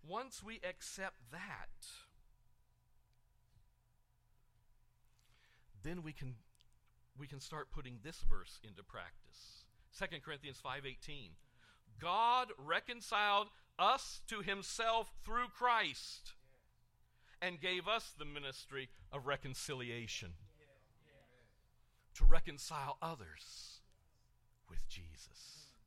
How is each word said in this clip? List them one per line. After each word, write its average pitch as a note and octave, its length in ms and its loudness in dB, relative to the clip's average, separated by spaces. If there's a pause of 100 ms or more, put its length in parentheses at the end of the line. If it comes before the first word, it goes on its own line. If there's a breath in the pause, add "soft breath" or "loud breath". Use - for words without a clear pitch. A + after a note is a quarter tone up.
Once A3 360 -10
we G#3 240 -12
accept F#3 480 -10 (160)
that, D#3+ 560 -12 (4000 soft breath)
then E3+ 200 -6
we D#3 80 -10
can, C3 240 -10 (800)
we C#3+ 100 -12
can C#3 120 -12
start D3+ 320 -10
putting B2+ 320 -8
this D#3+ 260 -10
verse F#2 340 6
into F#2+ 200 -18
practice. - 800 -16 (260 soft breath)
Second D#3+ 320 -8
Corinthians C#3+ 380 -12
five C#3 240 -8
eighteen. C3+ 460 -12 (680 soft breath)
God A#3 480 2 (100)
reconciled G#3 920 0 (300 loud breath)
us A#3+ 500 2
to G#3 140 -6
himself G#3 720 -2 (120)
through A#3+ 320 -2
Christ A3 800 -2 (1080 soft breath)
and F3 180 -4
gave F3+ 280 -4
us G#3+ 300 -4
the D3+ 80 -10
ministry C3+ 640 -10 (220 soft breath)
of C3+ 160 -8
reconciliation B2+ 1040 -6 (1900)
to - 100 10
reconcile C#3+ 760 10
others - 800 -12 (880)
with - 180 2
Jesus - 800 -12 (200)